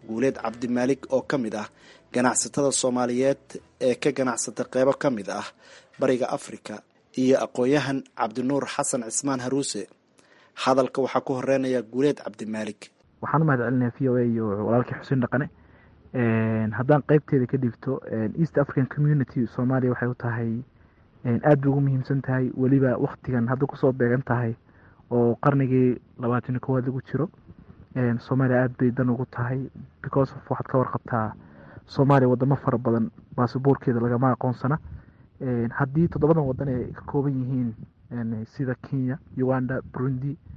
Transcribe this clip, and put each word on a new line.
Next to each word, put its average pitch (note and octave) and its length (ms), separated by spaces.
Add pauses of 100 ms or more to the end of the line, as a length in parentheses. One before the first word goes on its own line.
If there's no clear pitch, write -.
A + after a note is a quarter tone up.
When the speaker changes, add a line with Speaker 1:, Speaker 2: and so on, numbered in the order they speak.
Speaker 1:
Guuleed A#2+ 260
Cabdimaalik B2 760
oo B2+ 100
ka - 160
mid A2 160
ah G#2 140 (440)
ganacsatada B2 600
Soomaaliyeed B2 880 (200)
ee B2+ 140
ka D3 160
ganacsata B2 540
qeybo C3 340
ka D3+ 120
mid G#2 200
ah G#2 160 (540)
Bariga C3 300
Afrika, G#2+ 520 (320)
iyo C3 240
aqoon-yahan C3 640 (160)
Cabdinuur B2 480
Xasan C#3 400
Cismaan C3+ 340
Haruuse. B2+ 460 (680)
Hadalka C3 480
waxaa B2+ 200
ku C#3+ 160
horreynaya C3 440
Guuleed C3 360
Cabdimaalik. G#2+ 720 (320)
Speaker 2:
Waxaan D3 200
u - 40
mahadcelinayaa B2 480
V C3+ 160
O B2 60
A B2 100
iyo A2+ 180 (220)
walaalkii B2 320
Xuseen C3 240
Dhaqane. D3+ 260 (680)
Een, A2+ 600
haddaan C3 320
qeybteeda C#3+ 400
ka C3+ 120
dhigto, B2+ 420 (100)
een, A2 300
East D#3 180
African C#3 320
Community C#3+ 560
Soomaaliya B2+ 480
waxay A#2+ 140
u B2 100
tahay, A#2 460 (600)
een, A#2 220
aad D3 160
bay C#3 80
ugu C#3 100
muhiimsan C3+ 420
tahay, C3 340
weliba C3 420
waqtigan B2 480
hadda C3 200
ku - 100
soo C3+ 160
beegan C3 340
tahay A#2 300 (540)
oo A#2+ 300
qarnigii B2+ 560 (240)
labaatan B2 340
iyo B2 60
koowaad B2+ 260
lagu C3 140 (100)
jiro. C#3 180 (680)
Een, A#2+ 240
Soomaaliya B2+ 420
aad B2+ 160
bay B2+ 140
dan B2+ 180
ugu B2 200
tahay B2+ 380 (340)
because C3+ 300
of - 160
waxaad B2 220
ka C3+ 80
warqabtaa A#2 560 (520)
Soomaaliya C3+ 420
waddamo B2+ 280
fara C3 220
badan A#2 320 (260)
baasaboorkeeda B2+ 640
lagama A#2+ 320
aqoonsana. B2+ 460 (600)
Een, A#2+ 300
haddii C#3+ 380
toddobadan D3+ 400
waddan C3+ 200
ay B2+ 240
ka - 140
kooban C#3 300
yihiin, B2 380 (360)
een, A2+ 360 (100)
sida B2+ 240
Kenya, C3 380 (180)
Uganda, B2+ 440 (120)
Burundi, C3 440 (200)